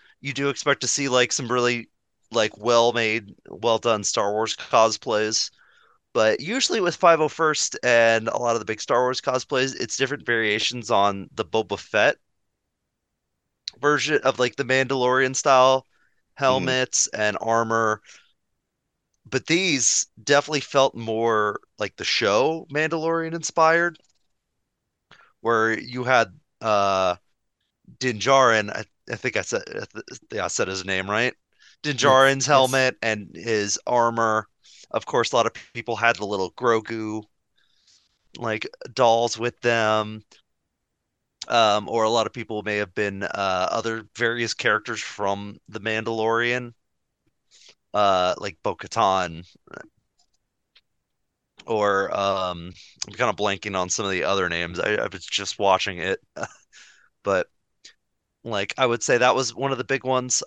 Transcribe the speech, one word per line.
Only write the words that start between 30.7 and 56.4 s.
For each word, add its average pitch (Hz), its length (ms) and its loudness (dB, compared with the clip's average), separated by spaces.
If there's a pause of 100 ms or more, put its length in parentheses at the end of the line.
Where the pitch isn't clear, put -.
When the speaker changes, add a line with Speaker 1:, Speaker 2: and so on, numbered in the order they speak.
Speaker 1:
name, 95 260 -4
right? 117 240 0 (480)
Din 147 180 -4
Speaker 3:
Yes, - 100 -2
Speaker 1:
Djarin's 135 360 6
Speaker 3:
yes. - 20 -4
Speaker 1:
helmet 131 540 4
and 107 320 -4
his 104 520 -2
armor. 113 640 2 (420)
Of - 160 -4
course, 120 260 0
a 127 40 2
lot 113 100 4
of - 80 -4 (200)
people 117 220 -6
had 117 200 4
the 101 100 -8
little 95 260 -4
Grogu, 110 720 -4 (1120)
like, 110 300 -6 (280)
dolls 117 440 2
with 120 220 -6
them. 110 640 0 (1300)
Um, 107 400 2
or 110 160 0
a 110 60 2
lot 113 160 0
of - 60 -10
people 107 300 -10
may 104 140 -4
have 104 180 -4
been, 101 300 -4
uh, 92 460 -2
other 113 360 -6 (100)
various 117 380 -2
characters 107 460 -2
from 101 580 -4 (100)
The 104 120 -12
Mandalorian. 113 920 -2 (1200)
Uh, 92 440 2
like 98 240 -10
Bo-Katan, 95 840 -2 (2250)
or, 101 500 0
um, 92 560 -4 (340)
I'm 104 80 -18
kinda 113 180 -2
blanking 98 460 -4
on 90 100 -2
some 107 160 -4
of 98 60 -2
the 90 140 -2
other 92 240 0
names. 85 320 -4
I, 104 140 0
I 110 180 -2
was 92 120 -14
just - 340 -6
watching 95 400 0
it, 92 220 -4 (160)
<laughs> - 880 -18